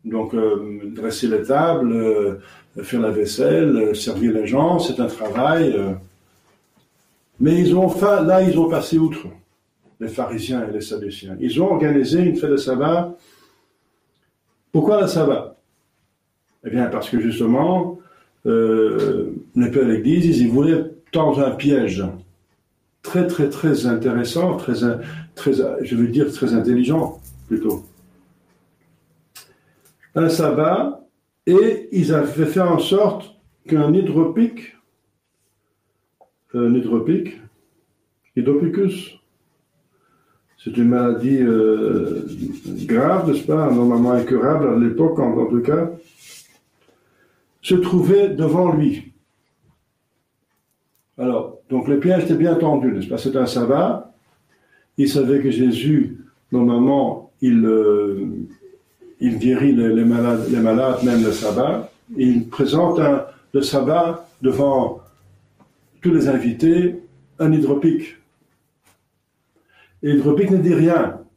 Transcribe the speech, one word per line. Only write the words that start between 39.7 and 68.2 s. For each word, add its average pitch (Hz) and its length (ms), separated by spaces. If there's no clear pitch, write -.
c'est 113 180
une 120 140
maladie, 123 500
euh, 110 840
grave, 160 420
n'est-ce 139 160
pas, 151 240
normalement 120 440
incurable 127 540
à 117 120
l'époque, 160 400
en, 123 180
en 117 80
tout 120 160
cas, 165 300
se - 140
trouvait 180 540
devant 160 440
lui. 151 400
Alors, 123 400
donc 127 180
le 143 120
piège 180 240
était 165 100
bien 156 220
tendu, 139 360
n'est-ce 95 160
pas ? 120 120
C'est 131 160
un 127 100
sabbat. 135 640
Il 139 100
savait 139 340
que 135 100
Jésus, 127 680
normalement, 123 800
il, 117 240
euh, 104 600
il 117 180
guérit 127 360
les, 117 200
les 113 120
malades, 117 440
les 120 100
malades, 123 440
même 117 200
le 107 80
sabbat. 117 600
Et 131 80
il 117 220
présente 160 520
un, 143 260
le 139 80
sabbat 156 640
devant 131 600
tous 180 100
les 151 160
invités, 139 760
un 160 120
hydropique. 147 640